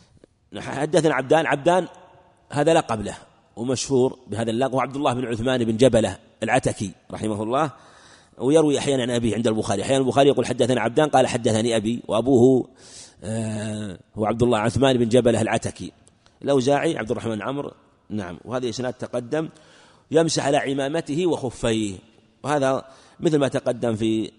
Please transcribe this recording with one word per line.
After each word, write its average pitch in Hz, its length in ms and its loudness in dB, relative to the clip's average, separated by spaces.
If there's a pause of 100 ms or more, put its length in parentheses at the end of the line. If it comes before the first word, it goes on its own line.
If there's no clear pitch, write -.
(580)
حدثنا 151 560 0
عبدان، 135 320 2
عبدان 156 420 0 (640)
هذا 147 240 2
لقب 117 280 0
له 104 160 -10 (380)
ومشهور 127 720 -2
بهذا 110 240 -4
اللقب، 120 220 -2
وعبد 131 220 -2
الله 139 180 0
بن 127 120 -4
عثمان 120 380 -2
بن 113 140 0
جبلة 110 400 4 (260)
العتكي 110 480 -2 (200)
رحمه 107 320 -4
الله، 131 280 -2 (640)
ويروي 143 420 4
أحيانا 135 240 0
عن 120 60 -2
أبيه 117 260 0
عند 117 120 0
البخاري، 104 340 0
أحيانا 135 220 2
البخاري 139 260 4
يقول: 123 160 2
"حدثنا 120 360 0
عبدان"، 120 280 2
قال: 131 180 4
"حدثني 113 480 0
أبي"، 113 320 -2
وأبوه، 123 600 4 (560)
آه، 107 720 -8 (180)
هو 107 100 -2
عبد 113 180 0
الله 120 140 4
عثمان 117 400 2
بن 117 120 6
جبلة 113 320 4
العتكي. - 500 -4 (500)
الأوزاعي 139 560 2
عبد 113 140 -6
الرحمن 110 300 -4
عمرو، 139 300 -8 (380)
نعم، 92 360 -8
وهذا 127 200 -6
الإسناد 123 280 -6
تقدم، 123 560 -6 (600)
يمسح 156 340 0
على 143 120 2
عمامته 139 720 -4
وخفيه، 113 680 -2 (480)
وهذا 135 420 -2 (340)
مثل 156 180 0
ما 139 100 2
تقدم 123 480 -4
في 110 440 -2